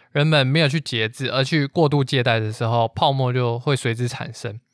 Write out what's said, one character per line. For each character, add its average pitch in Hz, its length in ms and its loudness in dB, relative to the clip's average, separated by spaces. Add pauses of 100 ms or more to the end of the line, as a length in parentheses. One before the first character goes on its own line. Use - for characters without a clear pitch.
(120)
人 147 160 2
们 151 180 4
没 139 140 2
有 156 80 4
去 147 140 -2
节 110 260 -2
制， 120 240 -6
而 131 100 0
去 143 240 0
过 156 220 2
度 143 160 2
借 127 180 0
贷 120 160 2
的 110 140 -2
时 117 140 -4
候， 113 240 2
泡 147 240 0
沫 131 180 0
就 123 260 0
会 131 200 0
随 117 180 -2
之 120 140 -4
产 - 240 -12
生。 110 260 -12 (140)